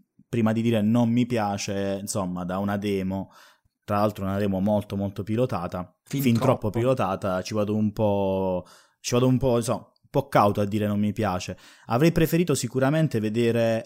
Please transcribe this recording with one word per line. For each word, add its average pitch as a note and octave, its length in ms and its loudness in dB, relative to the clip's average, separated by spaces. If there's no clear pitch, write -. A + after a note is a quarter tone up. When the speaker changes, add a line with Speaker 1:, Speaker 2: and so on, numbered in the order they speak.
Speaker 1:
prima A2 220 2
di A2+ 100 0
dire A2+ 220 2
non A#2 260 4
mi A#2+ 160 2
piace, G2+ 760 -2
insomma, F2+ 460 -6
da F2+ 140 -4
una G2+ 180 -2
demo, F#2+ 540 -4
tra G#2 140 -2
l'altro G#2 260 0
una G2 140 -2
demo G2 220 0
molto, G#2 360 0
molto G2+ 280 -4
pilotata, F#2+ 800 -4
Speaker 2:
Fin C#3 180 -6
Speaker 1:
fin A#2+ 140 4
troppo A2+ 340 0
Speaker 2:
troppo. - 80 -
Speaker 1:
pilotata, G2 640 0
ci - 140 -8
vado G#2 200 0
un G#2+ 160 0
po', F#2+ 760 0
ci - 140 -6
vado B2 140 4
un B2+ 100 4
po', A#2+ 200 2
insomma, A2+ 220 -2
un - 300 -20
po' - 180 -2
cauto G#2 340 4
a G#2 40 2
dire G#2 220 -2
non G#2 120 0
mi G#2 140 0
piace. F#2+ 440 -4
Avrei C3 260 4
preferito E3 440 2
sicuramente C3+ 640 0
vedere A2+ 680 0